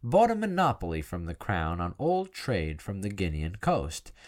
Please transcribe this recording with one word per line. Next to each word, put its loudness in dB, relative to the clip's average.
bought 6
a 2
monopoly 0
from -6
the -4
crown 0
on -4
all 0
trade -2
from -6
the -4
Guinean -2
coast, -2